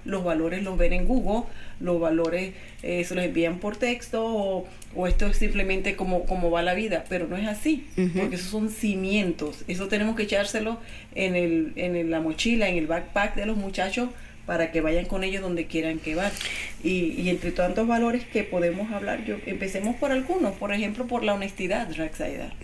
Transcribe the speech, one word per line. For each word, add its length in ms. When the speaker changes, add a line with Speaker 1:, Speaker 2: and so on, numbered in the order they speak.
Speaker 1:
los 180
valores 400
los 140
ven 160
en 140
Google, 400
los 200
valores, 540
eh, 220
se 100
los 100
envían 320
por 200
texto, 460
o, 440
o 120
esto 180
es 120
simplemente 580
como, 300
como 260
va 100
la 140
vida, 340
pero 180
no 100
es 100
así, 400
Speaker 2:
Ujú. 220
Speaker 1:
porque 160
esos 160
son 180
cimientos, 1000
eso 200
tenemos 280
que 80
echárselo 560
en 200
el, 400
en 200
el, 160
la 100
mochila, 480
en 80
el 100
backpack 480
de 120
los 100
muchachos, 520
para 260
que 80
vayan 260
con 180
ellos 180
donde 240
quieran 320
que 160
van. 180
Y, 360
y 120
entre 200
tantos 360
valores 380
que 180
podemos 480
hablar, 340
yo, 120
empecemos 480
por 160
algunos, 460
por 140
ejemplo, 360
por 160
la 100
honestidad, 640
Raxaida. 560